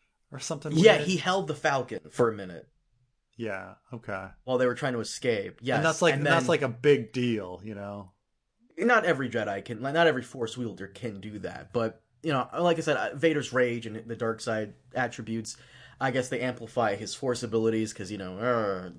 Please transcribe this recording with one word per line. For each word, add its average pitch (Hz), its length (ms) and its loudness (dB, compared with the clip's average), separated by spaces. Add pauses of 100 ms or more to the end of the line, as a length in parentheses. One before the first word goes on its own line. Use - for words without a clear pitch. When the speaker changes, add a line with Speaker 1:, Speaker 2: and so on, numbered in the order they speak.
(320)
Speaker 1:
or 135 80 -12
something 151 340 -6
Speaker 2:
Yeah, 185 240 8
Speaker 1:
weird? 147 100 -2
Speaker 2:
he 180 100 2
held 185 300 0
the 147 80 -4
Falcon 135 460 -2 (100)
for 120 180 4
a 107 40 -2
minute. 92 340 -12 (720)
Speaker 1:
Yeah, 98 380 -8 (180)
okay. 98 340 -8 (180)
Speaker 2:
While 127 120 0
they 127 80 4
were 120 100 2
trying 135 180 -2
to 117 60 -2
escape, 104 640 -4
yes. 123 160 0
Speaker 1:
And 151 80 2
that's 160 160 2
like, 165 120 6
Speaker 2:
And 139 80 0
Speaker 1:
and 147 60 0
that's 160 160 4
Speaker 2:
then 147 60 0
Speaker 1:
like 170 120 4
a 160 80 0
big 139 440 4
deal, 104 500 -2
you 107 120 -12
know? 101 360 -10 (640)
Speaker 2:
Not 226 280 4
every 135 240 2
Jedi 104 340 -2
can, 113 180 -8
like, 135 120 -2
not 170 140 6
every 127 160 4
Force 123 340 -6
wielder 98 300 -6
can 101 340 -10
do 104 180 -10
that, 85 320 -10
but, 113 300 0 (220)
you 160 100 0
know, 127 140 0 (120)
like 170 180 6
I 160 40 -4
said, 151 160 2
uh, 104 180 -2
Vader's 143 380 2
rage 120 320 2
and 107 100 -8 (100)
the 113 120 -8
dark 113 240 -2
side 110 320 -2 (200)
attributes, 113 640 -4 (460)
I 131 100 2
guess 127 160 0
they 113 140 -4
amplify 117 540 -2
his 107 180 -8
Force 123 300 -2
abilities 110 500 2
'cause, 95 180 -10
you 104 60 -6
know, 92 200 -8
uh, 104 600 0